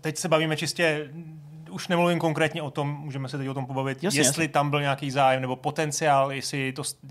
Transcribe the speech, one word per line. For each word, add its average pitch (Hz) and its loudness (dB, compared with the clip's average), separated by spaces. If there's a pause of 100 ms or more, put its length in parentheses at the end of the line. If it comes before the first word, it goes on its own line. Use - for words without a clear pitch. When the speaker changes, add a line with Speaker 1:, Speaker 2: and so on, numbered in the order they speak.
Speaker 1:
teď 156 -4
se - -4
bavíme 156 4
čistě, 151 0 (600)
už 185 -10
nemluvím 175 4
konkrétně 160 2
o 143 -6
tom, 147 -2
můžeme 139 -8
se 143 -6
teď 135 -4
o 135 -4
tom 135 -4
pobavit, 135 -4
Speaker 2:
Jasně, 170 0
Speaker 1:
jestli 151 2
Speaker 2:
jasně. 147 -2
Speaker 1:
tam 147 4
byl 143 0
nějaký 143 -2
zájem 135 4
nebo 127 -2
potenciál, 143 2
jestli 135 -4
to, 139 -8 (280)